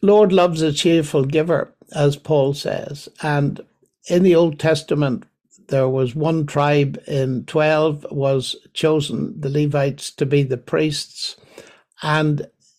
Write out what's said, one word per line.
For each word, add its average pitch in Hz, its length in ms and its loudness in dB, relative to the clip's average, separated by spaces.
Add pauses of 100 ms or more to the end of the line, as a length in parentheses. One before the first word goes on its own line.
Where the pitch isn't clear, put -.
Lord 208 300 6
loves 175 300 4
a 156 100 2
cheerful 156 520 2
giver, 156 500 -2 (200)
as 143 220 2
Paul 143 380 0
says. - 540 -8 (140)
And 147 380 -2 (480)
in 175 140 2
the 185 120 6
Old 165 240 2
Testament, 147 680 -2 (440)
there 135 200 0
was 131 260 -2
one 156 320 -2
tribe 147 600 0
in 131 400 -4
twelve 151 640 0
was 135 440 -2 (200)
chosen, 156 680 -2
the 143 80 -6
Levites, 143 640 -2
to - 140 -2
be 143 160 2
the 127 160 -2
priests. - 760 -4 (680)
And 151 460 0 (300)